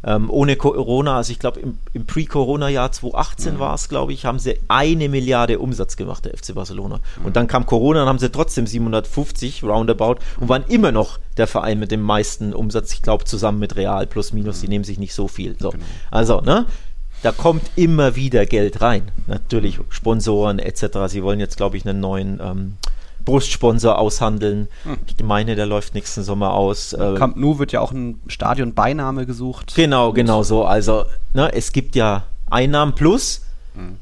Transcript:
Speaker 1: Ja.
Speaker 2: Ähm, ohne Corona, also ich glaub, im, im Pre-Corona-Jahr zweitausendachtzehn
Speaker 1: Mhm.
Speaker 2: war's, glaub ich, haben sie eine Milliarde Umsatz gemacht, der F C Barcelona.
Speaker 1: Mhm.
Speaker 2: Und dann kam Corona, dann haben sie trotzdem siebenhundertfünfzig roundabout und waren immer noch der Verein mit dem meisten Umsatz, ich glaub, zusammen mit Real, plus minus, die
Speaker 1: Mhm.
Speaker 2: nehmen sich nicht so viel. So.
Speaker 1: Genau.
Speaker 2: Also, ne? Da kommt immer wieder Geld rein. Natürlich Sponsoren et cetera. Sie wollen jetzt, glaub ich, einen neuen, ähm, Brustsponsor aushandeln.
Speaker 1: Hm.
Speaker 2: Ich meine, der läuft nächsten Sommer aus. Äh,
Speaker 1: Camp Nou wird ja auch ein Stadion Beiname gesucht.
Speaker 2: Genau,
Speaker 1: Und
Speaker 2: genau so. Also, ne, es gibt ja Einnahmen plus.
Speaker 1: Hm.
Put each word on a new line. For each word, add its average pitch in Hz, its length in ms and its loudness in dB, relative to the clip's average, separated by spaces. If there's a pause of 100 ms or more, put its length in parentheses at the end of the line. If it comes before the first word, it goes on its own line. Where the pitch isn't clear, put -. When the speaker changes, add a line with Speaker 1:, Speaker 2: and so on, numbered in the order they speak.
Speaker 1:
Ja. 107 120 0
Speaker 2:
Ähm, - 140 2
ohne 143 280 2
Corona, 135 600 0
also 117 140 -2
ich 117 80 -8
glaub, 123 160 -4
im, 127 220 -8 (160)
im 110 120 -6
Pre-Corona-Jahr 139 880 -2
zweitausendachtzehn - 640 -4
Speaker 1:
Mhm. 139 40 -6
Speaker 2:
war's, 143 280 -4
glaub 139 220 -4
ich, 135 160 -6
haben 131 140 -2
sie 127 280 -2
eine 151 400 2
Milliarde 127 520 0
Umsatz 107 360 -2
gemacht, 92 300 -6
der - 80 -6
F - 80 -12
C - 120 -12
Barcelona. 98 460 -6 (200)
Speaker 1:
Mhm. - 60 -2
Speaker 2:
Und 95 120 -2
dann 120 100 2
kam 123 180 0
Corona, 135 340 4
dann 135 100 2
haben 131 100 2
sie 127 120 0
trotzdem 131 360 -2
siebenhundertfünfzig 113 960 -2
roundabout 113 520 0 (260)
und 120 80 -2
waren 127 180 2
immer 220 240 4
noch 110 280 0 (180)
der 110 100 2
Verein 107 320 -2
mit 104 120 -4
dem 107 100 -2
meisten 107 520 -2
Umsatz, 113 380 -2
ich - 100 0
glaub, - 280 2
zusammen 104 300 0
mit 101 180 -2
Real, 98 300 0
plus 98 260 -4
minus, 104 260 -2
die 98 80 -4
Speaker 1:
Mhm. 98 40 0
Speaker 2:
nehmen 101 120 0
sich 98 160 -6
nicht 101 140 -6
so 101 160 -2
viel. 95 280 -6
So. 98 120 -2
Speaker 1:
Genau. - 140 -6 (280)
Speaker 2:
Also, 113 300 6
ne? 202 240 6 (560)
Da 117 100 2
kommt 160 320 2 (140)
immer 156 400 6
wieder 127 280 4
Geld 104 360 2
rein. 113 220 6 (240)
Natürlich 110 520 2 (100)
Sponsoren 104 680 2
et - 180 -4
cetera. 101 300 0
Sie 95 160 -4
wollen 101 160 0
jetzt, 98 160 -2
glaub 101 200 -2
ich, 95 100 -6
einen 98 160 -2
neuen, 98 420 -4
ähm, 95 300 -6 (520)
Brustsponsor 117 760 2
aushandeln. 107 680 0 (160)
Speaker 1:
Hm. 139 200 -4
Speaker 2:
Ich - 180 2
meine, 107 320 2
der 104 100 -2
läuft 104 280 -2
nächsten 101 300 -6
Sommer 101 300 -2
aus. 98 400 -2
Äh, 98 220 0
Speaker 1:
Camp 123 200 0
Nou 143 240 0
wird 139 140 -2
ja 113 80 0
auch 117 100 -2
ein 123 360 -8
Stadion 113 460 -4
Beiname 135 520 -2
gesucht. 123 500 -10
Speaker 2:
Genau, 139 340 4
Speaker 1:
Und 110 60 -2
Speaker 2:
genau 113 260 4
so. 107 240 2
Also, 107 380 4 (300)
ne, 143 200 2
es - 200 -2
gibt 139 220 0
ja 107 280 2 (260)
Einnahmen 143 460 2
plus. 175 460 2 (340)
Speaker 1:
Hm. 92 260 -10